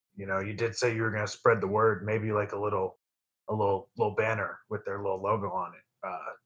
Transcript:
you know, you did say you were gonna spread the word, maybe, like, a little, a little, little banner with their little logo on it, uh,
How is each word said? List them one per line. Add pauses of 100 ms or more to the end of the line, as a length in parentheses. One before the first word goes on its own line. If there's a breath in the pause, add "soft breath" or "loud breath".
(160)
you
know,
you
did
say
you
were
gonna
spread
the
word,
maybe,
like,
a
little, (500)
a
little,
little
banner (100)
with
their
little
logo
on
it, (240)
uh, (140)